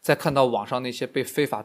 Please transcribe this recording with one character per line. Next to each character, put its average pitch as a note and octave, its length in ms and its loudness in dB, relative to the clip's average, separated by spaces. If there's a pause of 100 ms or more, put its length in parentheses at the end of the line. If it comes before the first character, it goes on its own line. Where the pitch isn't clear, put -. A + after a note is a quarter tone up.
在 D3+ 140 2
看 C#3+ 200 0
到 C3+ 100 6
网 A2 220 0
上 B2+ 160 -4
那 B2 100 -6
些 B2+ 140 -6
被 C3 180 -2
非 D3 220 0
法 G#2+ 180 -6